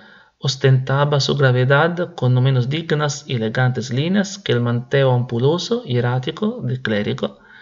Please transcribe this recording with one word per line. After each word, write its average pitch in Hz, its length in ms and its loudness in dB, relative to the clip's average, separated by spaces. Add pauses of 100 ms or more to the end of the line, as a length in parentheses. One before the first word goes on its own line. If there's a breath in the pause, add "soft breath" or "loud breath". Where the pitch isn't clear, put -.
(380 loud breath)
ostentaba 135 840 2
su 143 160 0
gravedad 143 800 2
con 127 180 2
no 127 80 4
menos 127 260 2
dignas 151 600 -2
y 139 80 -4
elegantes 117 560 -2
líneas 180 460 -2
que - 140 -4
el 120 80 2
manteo 123 540 2
ampuloso, 135 680 0
hierático 127 800 -2
del 127 200 -4
clérigo, 107 580 -2 (220 loud breath)